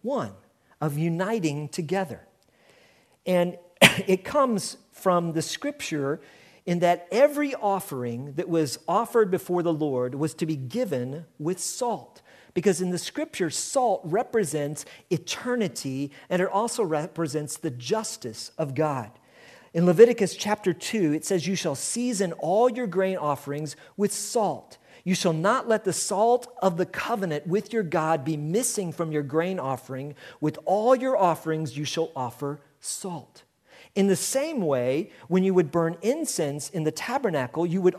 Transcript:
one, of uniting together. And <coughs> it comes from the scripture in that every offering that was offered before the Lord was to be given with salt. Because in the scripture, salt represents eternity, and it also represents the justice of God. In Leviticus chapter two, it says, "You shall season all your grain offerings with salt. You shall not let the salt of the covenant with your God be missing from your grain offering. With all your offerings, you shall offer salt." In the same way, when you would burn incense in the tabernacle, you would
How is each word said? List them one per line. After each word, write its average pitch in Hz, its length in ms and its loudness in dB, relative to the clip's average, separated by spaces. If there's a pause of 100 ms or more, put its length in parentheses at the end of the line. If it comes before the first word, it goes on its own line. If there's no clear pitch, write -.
one, 214 300 -4 (480)
of 151 160 -2
uniting 165 720 0
together. 165 520 -4 (1040)
And 180 320 2 (100)
<coughs> - 140 -2 (240)
it 185 180 2
comes 262 540 0 (140)
from 175 400 0
the 156 100 -2
scripture 160 800 -6 (440)
in 175 140 0
that 175 320 2
every 285 440 4
offering 139 800 -4
that 170 140 -4
was 160 380 0
offered 214 440 2
before 180 320 0
the 170 100 2
Lord 135 420 -2
was 147 200 -2
to 170 120 -4
be 156 100 -2
given 139 680 -4 (120)
with 175 200 -4
salt. - 640 -6 (320)
Because 180 260 2
in 180 100 0
the 180 80 -2
scripture, 226 520 -4
salt - 540 0
represents 156 800 -2 (260)
eternity, 156 1040 -4 (180)
and 180 100 2
it 185 80 2
also 220 360 0
represents 151 720 -4
the 165 140 -6
justice 123 840 -6
of 139 180 -4
God. 135 360 -2 (640)
In 175 120 4
Leviticus 208 500 8
chapter 208 380 -2
two, 170 400 0
it 151 100 -4
says, 170 220 0
"You 190 80 0
shall 160 200 -2
season 202 600 -2
all 202 340 2
your 247 180 -2
grain 190 300 0
offerings 147 580 -4 (220)
with 196 160 0
salt. - 640 -2 (260)
You 180 120 0
shall 175 180 2
not 208 340 2
let 220 180 2
the 185 100 0
salt 233 640 2
of 180 160 2
the 180 80 0
covenant 180 640 -4
with 202 260 -2
your 226 100 2
God 156 400 0
be 151 140 -2
missing 175 560 -2
from 160 200 -4
your 147 100 0
grain 165 360 -2
offering. 135 560 -6 (260)
With 151 260 -2
all 214 280 4
your 262 220 2
offerings, 160 600 0
you 147 100 -4
shall 165 280 -4
offer 139 460 -6 (200)
salt." - 640 -10 (500)
In 196 140 4
the 185 80 4
same 285 440 -2
way, 135 500 0 (180)
when 185 140 4
you 190 120 4
would 175 160 4
burn 170 320 0
incense 196 640 -2
in 160 160 -4
the 202 80 0
tabernacle, 175 720 -2
you 175 160 0
would 180 180 4